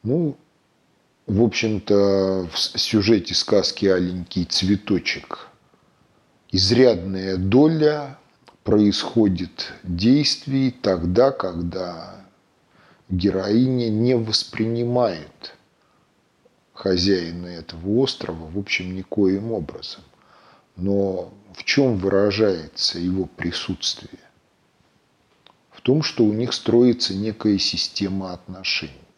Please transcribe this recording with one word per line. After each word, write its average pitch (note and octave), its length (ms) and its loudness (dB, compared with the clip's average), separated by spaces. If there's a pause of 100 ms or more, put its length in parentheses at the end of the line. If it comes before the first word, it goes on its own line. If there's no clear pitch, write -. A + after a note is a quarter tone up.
Ну, C#3+ 340 0 (880)
в G#2 180 4
общем-то, G2 1040 2
в - 80 -10
с-, - 200 -6
сюжете G2+ 580 2
сказки - 520 0
«Аленький F2+ 580 0
цветочек» - 1040 -2 (1000)
изрядная F#2+ 880 2
доля D3 800 2 (460)
происходит G2+ 1080 0 (100)
действий C3 880 0
тогда, F#2 600 2
когда F2 920 -8 (840)
героиня G#2 800 2
не A#2 260 2
воспринимает A2+ 1400 -2 (1160)
хозяина F2 720 0
этого F2 520 -4
острова, E2 500 -4
в E2+ 80 -8
общем, F#2 380 -6
никоим G2 560 0
образом. - 520 -10 (760)
Но F#2+ 560 -2 (200)
в - 120 -16
чем C3 320 2
выражается G2 1000 0
его F#2 280 -2
присутствие? - 1000 -8 (1500)
В - 100 -20
том, C#3+ 200 2
что - 220 0
у G#2+ 80 4
них A#2 220 -4
строится A#2+ 600 2
некая G#2 440 -2
система F#2+ 720 -4
отношений. F2 680 -8 (160)